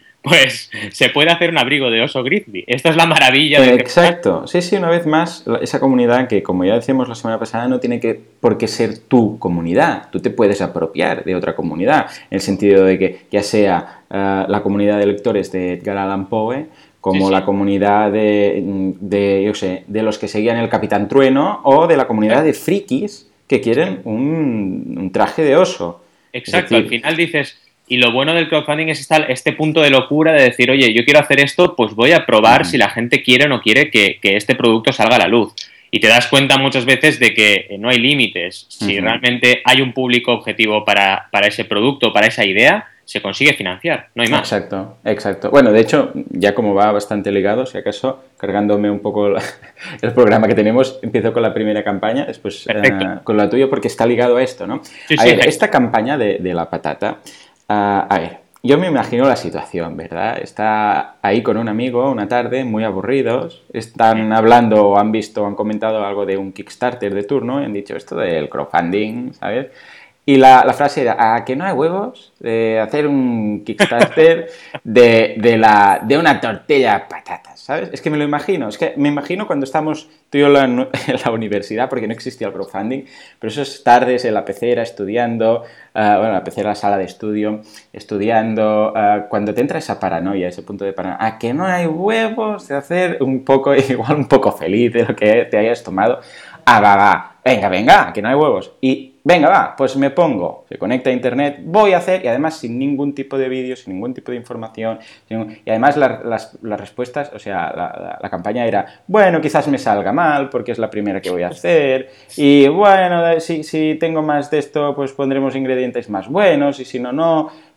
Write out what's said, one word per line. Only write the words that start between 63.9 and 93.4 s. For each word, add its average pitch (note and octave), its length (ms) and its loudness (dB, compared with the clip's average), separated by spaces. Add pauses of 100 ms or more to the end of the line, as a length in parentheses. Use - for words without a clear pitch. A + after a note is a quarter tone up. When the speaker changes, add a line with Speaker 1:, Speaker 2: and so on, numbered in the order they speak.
Speaker 1:
Sí. A2 40 0
Speaker 2:
hablando A2+ 540 6
o G2+ 100 4
han G#2+ 140 2
visto G#2+ 320 -4
o - 20 -2
han G#2 80 -6
comentado G#2+ 500 -4
algo G2+ 220 -4
de G2 100 -2
un G2 160 -8
Kickstarter G#2+ 640 -6
de G2+ 80 -4
turno B2+ 400 -4
y - 40 -8
han G#2+ 60 -8
dicho G2+ 220 -10
esto - 220 -12
del E2 320 -4
crowdfunding, G#2 840 -4
¿sabes? B2 340 -8 (600)
Y C#3 100 6
la, C3 260 10
la B2 100 4
frase C#3+ 280 -2
era, A2+ 340 2
"¿A A#2 80 -6
que B2+ 100 -6
no D3+ 100 -6
hay F#3+ 80 -4
huevos F3+ 680 -4
de A2+ 400 0
hacer C#3+ 260 -2
un A#2 580 -2
Kickstarter D#3+ 840 2 (160)
Speaker 1:
<laughs> - 180 -16
Speaker 2:
de, A#2 540 6
de A2+ 180 4
la, G#2 460 6
de A#2+ 160 2
una D3 220 2
tortilla A#2+ 580 0
de - 100 -10
patatas?", - 520 -16
¿sabes? D3+ 320 -8
Es C#3 100 -14
que E3 80 -4
me D3+ 80 -2
lo D3 60 -2
imagino, D3 440 -4
es G#2 80 -10
que - 200 -4
me C#3+ 120 0
imagino D3 380 -6
cuando D3 180 -4
estamos D#3 440 -6 (200)
tú C#3+ 100 -2
y - 20 4
yo D3 80 6
en C#3+ 40 6
la, C3 360 2 (100)
<laughs> - 80 -12
en B2+ 180 -2
la B2 60 0
universidad, A2 580 -4
porque A2+ 200 -6
no A2 40 -6
existía A#2 360 -10
el F#2+ 40 -8
crowdfunding, G#2+ 520 -10 (340)
pero A2 140 -8
esas C3+ 320 -10
tardes B2 400 4
en A2+ 100 -2
la G2 100 -2
pecera A#2+ 380 -2
estudiando, A2+ 800 -2 (320)
ah, G#2 240 2
bueno, A2 140 0
la F#2 100 -2
pecera, G2+ 280 -6
la G2+ 40 -4
sala G2+ 240 -2
de F#2+ 60 -4
estudio, G#2+ 560 -6 (320)
estudiando, G#2+ 1040 0
ah, G#2 320 0
cuando G#2 240 -2
te G#2+ 80 -8
entra D3 180 -4
esa A2+ 200 -8
paranoia, F2+ 500 -4
ese F2+ 140 -12
punto G2 220 -12
de G2 80 -6
paranoia, F#2 320 -8
"¿A A2 140 -6
que A#2 140 -6
no D#3+ 140 -4
hay F3+ 200 -2
huevos G#3+ 840 -4
de C#3 80 -6
hacer F3 460 -4
un C3 220 -2